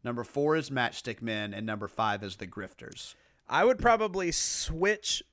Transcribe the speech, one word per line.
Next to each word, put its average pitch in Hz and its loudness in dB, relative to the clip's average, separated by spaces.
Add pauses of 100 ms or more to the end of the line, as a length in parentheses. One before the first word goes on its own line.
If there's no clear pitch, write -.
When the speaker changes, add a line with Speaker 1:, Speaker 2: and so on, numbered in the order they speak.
Speaker 1:
Number 120 -4
four 147 2
is 147 -2
Matchstick 120 -2
Men, 107 -4
and 107 -6
number 107 -4
five 104 0
is 98 -8
The 95 -10
Grifters. - -14 (320)
Speaker 2:
I 156 4
would 247 6
probably 202 2
switch - 0